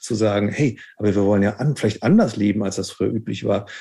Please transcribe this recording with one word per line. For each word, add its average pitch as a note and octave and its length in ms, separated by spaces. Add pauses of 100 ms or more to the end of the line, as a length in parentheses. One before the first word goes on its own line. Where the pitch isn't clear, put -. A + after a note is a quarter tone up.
zu - 140
sagen, G#2 340
hey, B2+ 280 (200)
aber G#2 180
wir G2+ 80
wollen G2 200
ja G#2 120
an-, C#3 220
vielleicht - 260
anders D#3 320
leben, G2+ 280
als G2 120
das - 160
früher G2 220
üblich G#2+ 320
war, G#2 200 (160)